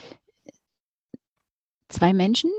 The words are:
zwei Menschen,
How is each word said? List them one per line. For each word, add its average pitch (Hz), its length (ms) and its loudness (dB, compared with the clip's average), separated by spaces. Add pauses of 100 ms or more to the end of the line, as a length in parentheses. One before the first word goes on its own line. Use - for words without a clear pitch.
(1900)
zwei 175 240 2
Menschen, 196 460 0